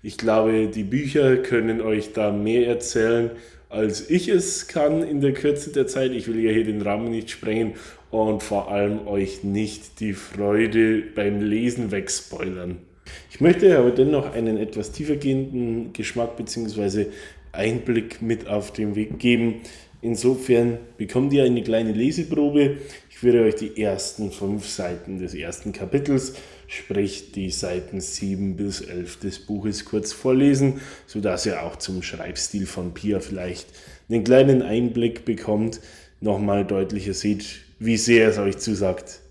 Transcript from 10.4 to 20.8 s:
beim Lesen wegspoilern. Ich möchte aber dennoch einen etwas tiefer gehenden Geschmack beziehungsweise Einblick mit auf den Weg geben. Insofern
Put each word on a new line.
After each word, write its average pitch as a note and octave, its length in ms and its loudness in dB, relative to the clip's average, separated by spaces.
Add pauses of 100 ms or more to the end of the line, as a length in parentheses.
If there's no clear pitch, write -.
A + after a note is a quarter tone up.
beim G#2 260 0
Lesen A2+ 500 0
wegspoilern. F#2 840 -6 (520)
Ich - 100 -20
möchte F3 380 8
aber B2 140 6
dennoch C3+ 420 2
einen A2+ 240 0
etwas G#2 340 -6
tiefer D3 240 -4
gehenden C3 800 -2
Geschmack A#2 440 -6
beziehungsweise G#2 680 -2 (440)
Einblick A2+ 680 -2
mit A2+ 260 -4
auf G#2 260 -4
den G#2+ 220 -4
Weg G#2+ 240 -4
geben. A#2 420 2 (400)
Insofern A#2+ 760 2 (200)